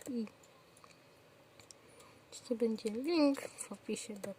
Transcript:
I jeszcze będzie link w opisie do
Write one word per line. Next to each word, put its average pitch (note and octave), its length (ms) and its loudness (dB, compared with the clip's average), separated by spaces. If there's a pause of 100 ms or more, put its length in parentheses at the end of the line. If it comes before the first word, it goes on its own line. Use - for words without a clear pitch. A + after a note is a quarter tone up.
I A#3 160 -2 (2000)
jeszcze - 240 -4
będzie A3 340 2
link C#4 520 4
w - 300 -10
opisie G#3 420 -6
do G3 260 -8